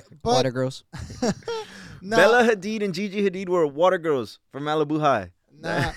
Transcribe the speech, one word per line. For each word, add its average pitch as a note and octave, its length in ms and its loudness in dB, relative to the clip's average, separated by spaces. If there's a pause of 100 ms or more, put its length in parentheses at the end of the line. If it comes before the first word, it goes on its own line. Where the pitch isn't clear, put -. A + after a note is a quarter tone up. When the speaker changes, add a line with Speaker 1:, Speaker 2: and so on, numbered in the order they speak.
(120)
Speaker 1:
<laughs> D#3 120 -18
Speaker 2:
but A3+ 100 0
Speaker 1:
Water B3 180 2
girls. C3 320 -4 (380)
Speaker 2:
<laughs> A3+ 100 2 (720)
No. G#3 140 0
Speaker 3:
Bella A3+ 260 6
Hadid G#3+ 400 0
and F#3+ 120 -2
Gigi G3+ 340 -4
Hadid F#3 180 -6
were F3 200 2
water F3 320 2
girls C#3+ 400 -2 (120)
from C#3 120 -10
Malibu D3+ 360 0
High. A#2+ 300 2 (300)
Speaker 2:
Nah. D#3+ 380 -2